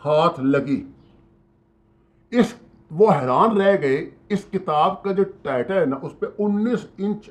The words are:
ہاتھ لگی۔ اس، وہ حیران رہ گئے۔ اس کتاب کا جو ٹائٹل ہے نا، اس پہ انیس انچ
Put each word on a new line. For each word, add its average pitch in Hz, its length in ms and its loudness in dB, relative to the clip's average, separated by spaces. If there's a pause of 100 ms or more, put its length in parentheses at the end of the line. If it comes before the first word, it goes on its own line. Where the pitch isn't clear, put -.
ہاتھ 156 340 2
لگی۔ 139 440 0 (1500)
اس، 240 220 2 (380)
وہ 196 200 4 (100)
حیران 180 400 2
رہ 196 200 4
گئے۔ 143 280 -2 (200)
اس 196 220 -4
کتاب 180 520 0
کا 196 80 -2
جو 190 120 0 (180)
ٹائٹل 127 360 -4
ہے 170 80 2
نا، 135 160 -2
اس - 180 -12
پہ 214 60 -6 (120)
انیس 208 480 -2 (120)
انچ 202 340 -6